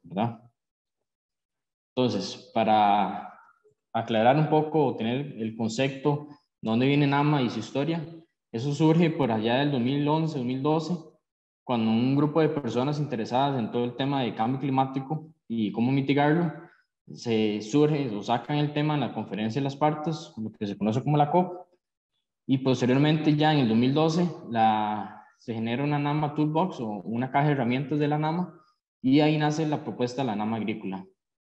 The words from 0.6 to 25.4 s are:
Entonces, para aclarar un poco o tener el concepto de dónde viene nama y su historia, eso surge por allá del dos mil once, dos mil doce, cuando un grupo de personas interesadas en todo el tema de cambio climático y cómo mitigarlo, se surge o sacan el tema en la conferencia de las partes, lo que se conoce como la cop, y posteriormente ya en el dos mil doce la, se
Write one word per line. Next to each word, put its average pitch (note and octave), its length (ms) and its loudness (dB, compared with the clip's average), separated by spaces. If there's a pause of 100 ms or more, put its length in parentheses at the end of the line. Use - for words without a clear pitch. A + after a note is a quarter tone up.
Entonces, G#2+ 580 -2
para G#2 800 2 (600)
aclarar A2+ 420 2
un D3+ 140 2
poco D3+ 360 2
o A#2+ 120 -2
tener B2+ 400 -4
el A2 180 -6
concepto C3+ 720 -2 (340)
de A2 80 -6
dónde A#2 160 2
viene C#3+ 220 2
nama C#3+ 340 2
y A#2 80 0
su A2 100 -6
historia, D3+ 460 -4 (460)
eso C3+ 220 -4
surge E3 360 4
por C3+ 220 0
allá A2+ 280 0
del D3 120 0
dos C3 100 0
mil C#3+ 260 0
once, D#3 300 0
dos B2 80 -4
mil C3 160 -4
doce, D#3 320 0 (680)
cuando A2+ 280 0
un B2 240 2
grupo D3 260 2
de D3+ 80 4
personas C#3+ 500 -2
interesadas B2+ 580 0
en G#2+ 140 -4
todo A#2+ 140 0
el B2 100 -6
tema C3+ 260 -2
de G#2 140 -4
cambio B2+ 240 -2
climático C3+ 680 -2 (180)
y A2 240 -2
cómo A#2+ 220 0
mitigarlo, D3 580 2 (600)
se G#2+ 480 -2
surge C#3+ 520 2
o G2+ 80 -6
sacan B2 360 -2
el D3 160 0
tema D3+ 220 0
en C#3 60 0
la G#2+ 120 -4
conferencia A2 480 -4
de - 20 0
las C#3 140 -4
partes, D3+ 600 -2
lo G#2+ 140 -8
que G#2 160 -8
se G2+ 100 -6
conoce A2 260 0
como D3 120 2
la D3 160 4
cop, F3+ 360 0 (800)
y C3 100 4
posteriormente C#3 800 2
ya D3+ 180 4
en D3 60 4
el A#2+ 100 4
dos A2 80 4
mil C3 160 4
doce D#3+ 340 2 (220)
la, G#2+ 760 0 (120)
se - 160 -10